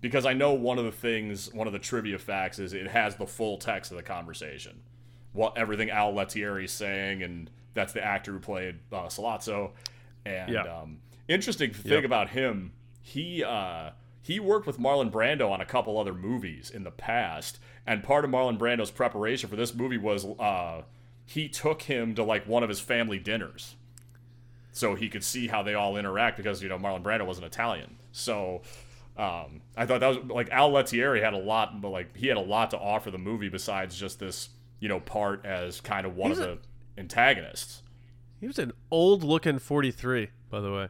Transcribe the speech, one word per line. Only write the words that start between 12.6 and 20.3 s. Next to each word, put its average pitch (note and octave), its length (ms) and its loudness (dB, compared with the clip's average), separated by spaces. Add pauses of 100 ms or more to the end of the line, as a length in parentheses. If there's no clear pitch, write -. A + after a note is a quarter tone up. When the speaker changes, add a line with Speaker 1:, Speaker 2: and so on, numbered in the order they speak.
Speaker 1:
he, E3 420 -4
uh, F2+ 480 -4 (300)
he F#3 180 -4
worked G3+ 280 4
with B2 120 -4
Marlon C3 320 4
Brando A#2 400 4
on F#2+ 80 0
a F#2+ 60 -2
couple A2+ 340 0
other G2 140 0
movies F#2 560 -6
in G#2 140 -10
the F2 80 -8
past, F#2 680 -4 (260)
and G#2+ 180 0
part D3 200 6
of C#3 80 2
Marlon B2+ 260 4
Brando's A#2 340 2
preparation A#2 580 0
for G#2 80 -6
this A#2 160 0
movie B2 240 0
was, G2+ 260 2 (160)